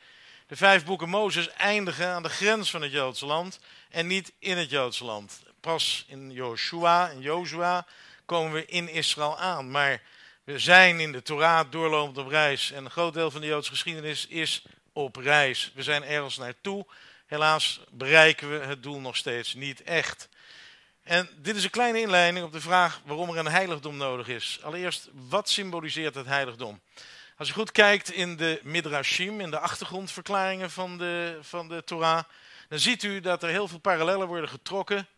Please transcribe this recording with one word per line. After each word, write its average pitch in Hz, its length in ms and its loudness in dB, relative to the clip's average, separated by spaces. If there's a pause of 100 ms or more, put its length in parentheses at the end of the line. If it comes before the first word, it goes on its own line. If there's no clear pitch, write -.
(460)
De 143 100 -16
vijf 190 280 8
boeken 170 240 -4
Mozes 175 420 0
eindigen 180 580 0
aan 180 140 -4
de 160 60 -4
grens 208 420 2
van 170 120 -6
het 143 100 -6
Joodse 135 340 -2
land 170 340 -4 (300)
en 165 160 -4
niet 185 320 -2
in 190 180 -2
het 160 140 -2
Joodse 127 340 -2
land. 107 380 -10 (180)
Pas - 460 -2
in 135 240 -16
Joshua, 170 800 0
in 135 120 -12
Jozua 175 640 -2 (380)
komen 160 280 -2
we 160 140 -4
in 175 220 -4
Israël 151 500 -2
aan. 165 320 -4
Maar 139 320 2 (420)
we 143 140 -8
zijn 175 420 10
in 156 120 -2
de 127 100 -10
Torah 156 480 4
doorlopend 151 480 0
op 131 100 -6
reis. 143 440 2
En 139 120 -12
een 123 60 -14
groot 170 240 -2
deel 160 160 0
van 143 100 -10
de 151 60 -8
Joodse 147 240 -2
geschiedenis 151 560 -6
is 160 380 -4 (280)
op 139 240 -6
reis. 135 580 2
We 135 80 -12
zijn 143 220 -2
ergens 143 320 -4
naartoe. 185 500 -8 (400)
Helaas 151 540 2 (100)
bereiken 147 600 6
we 147 160 -6
het 135 160 -8
doel 143 180 -8
nog 127 160 -8
steeds 120 380 -4
niet 135 280 -10
echt. - 460 -2 (800)
En 175 280 4
dit 160 200 -4
is 190 80 0
een 190 60 -2
kleine 233 300 2
inleiding 180 440 4
op 156 80 -10
de 156 80 -10
vraag 175 440 4
waarom 156 260 -6
er 165 60 -4
een 160 100 -2
heiligdom 151 500 0
nodig 127 320 -4
is. 120 340 -6
Allereerst, 170 500 -6
wat 139 360 -4
symboliseert 160 680 -4
het 135 120 -10
heiligdom? 123 540 -4 (560)
Als 147 120 -6
u 139 40 -6
goed 208 200 -4
kijkt 202 400 6
in 175 240 -4
de 160 260 -2
Midrashim, 160 800 -2
in 180 100 -8
de 151 80 -4
achtergrondverklaringen 190 1120 -4
van 180 280 -8
de, 175 420 -4
van 165 280 -12
de 165 160 -10
Torah, 165 380 0 (460)
dan 151 100 -8
ziet 190 240 2
u 196 180 -4
dat 175 220 -2
er 170 60 -2
heel 190 200 0
veel 165 100 -12
parallellen 180 480 2
worden 170 220 -6
getrokken 196 580 -4 (120)